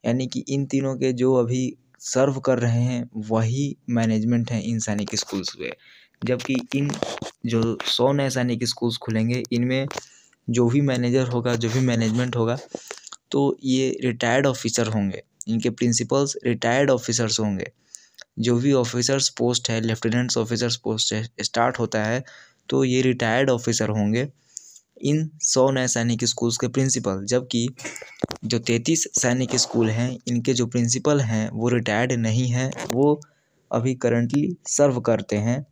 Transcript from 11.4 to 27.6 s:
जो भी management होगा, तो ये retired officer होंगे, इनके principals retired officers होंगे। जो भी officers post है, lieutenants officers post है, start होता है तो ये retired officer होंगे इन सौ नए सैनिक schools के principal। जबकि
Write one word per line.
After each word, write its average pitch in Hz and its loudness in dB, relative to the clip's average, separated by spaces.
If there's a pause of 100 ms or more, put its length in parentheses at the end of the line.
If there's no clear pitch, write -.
जो 113 0
भी 123 0
management 120 2
होगा, 117 0 (760)
तो 139 2
ये 131 0
retired 123 2
officer 117 0
होंगे, 101 -2 (240)
इनके 113 0
principals 123 0
retired 120 2
officers 113 0
होंगे। 104 -2 (680)
जो 120 2
भी 135 2
officers 127 0
post 120 -2
है, 113 0
lieutenants 117 0
officers 117 -2
post 110 -2
है, 110 -4 (120)
start 120 0
होता 110 -2
है 120 -2 (460)
तो 135 2
ये 127 2
retired 123 2
officer 117 0
होंगे 110 0 (720)
इन 156 0 (120)
सौ 135 4
नए 127 0
सैनिक 117 0
schools 117 0
के 123 0
principal। 113 0
जबकि 123 0 (760)